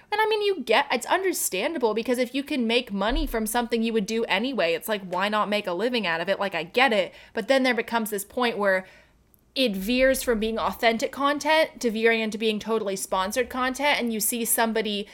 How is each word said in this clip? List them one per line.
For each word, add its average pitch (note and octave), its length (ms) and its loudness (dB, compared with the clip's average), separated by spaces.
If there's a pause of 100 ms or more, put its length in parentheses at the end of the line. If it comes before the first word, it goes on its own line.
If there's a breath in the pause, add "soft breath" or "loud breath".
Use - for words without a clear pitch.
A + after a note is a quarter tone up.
(120)
and G#4 80 2
I A4 80 4
mean, G#4+ 140 0
you G4 200 0
get, A#3+ 280 2
it's B3+ 160 -2
understandable D4 880 0
because A#3 240 0
if B3 160 -2
you C#4 80 -2
can C#4 240 -2
make A#3 260 0
money A#3 340 0
from A3 200 -2
something A#3 360 0
you A3+ 100 0
would G#3+ 140 0
do A3+ 180 -2
anyway, G3 500 0
it's - 140 -6
like, G#3 200 -2
why F3+ 200 0
not G#3 200 0
make G#3 200 -2
a F3+ 40 -2
living A3 340 -2
out E3 140 0
of F3 80 -2
it? G3 120 0
Like, G3 140 -2
I E3 100 -4
get B3 280 2
it. F#3+ 220 0 (180 loud breath)
But A3 160 -6
then C4+ 140 4
there B3+ 100 2
becomes A3+ 380 -2
this G#3 140 -6
point A#3+ 340 -2
where F#3+ 280 2 (680 loud breath)
it B3+ 200 2
veers B3+ 480 2
from A3+ 180 0
being A3 180 -2
authentic A3+ 540 0
content D4 680 0
to A#3+ 100 2
veering A3+ 300 2
into A3 160 -4
being G#3+ 220 0
totally G#3 380 -2
sponsored G3+ 520 -2
content. B3+ 520 0
And A#3 120 -2
you G#3+ 80 -2
see A#3 240 -2
somebody A3 680 0